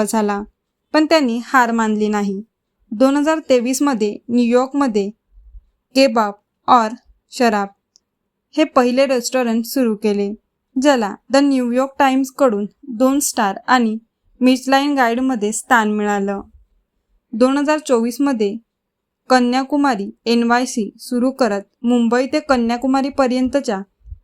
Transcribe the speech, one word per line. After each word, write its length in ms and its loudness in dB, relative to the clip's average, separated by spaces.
झाला, 340 -2
पण 120 4
त्यांनी 380 2
हार 280 2
मानली 360 0
नाही. 340 -2
दोन 260 2
हजार 220 0
तेवीसमध्ये 680 0
न्यूयॉर्कमध्ये 800 0
केबाब 380 2
और 200 4
शराब 360 0
हे 60 4
पहिले 420 2
रेस्टॉरंट 600 -2
सुरू 300 -2
केले, 380 -2
ज्याला 340 0
द 80 0
न्यूयॉर्क 600 0
टाइम्सकडून 680 0
दोन 320 0
स्टार 360 -2
आणि 300 2
मिचलाइन 540 2
गाईडमध्ये 560 0
स्थान 400 0
मिळालं. 500 -2
दोन 240 2
हजार 220 0
चोवीसमध्ये 760 -2
कन्याकुमारी 840 0
एनवायसी 640 0
सुरू 320 -2
करत 300 -2
मुंबई 440 0
ते 120 -2
कन्याकुमारीपर्यंतच्या 1400 -2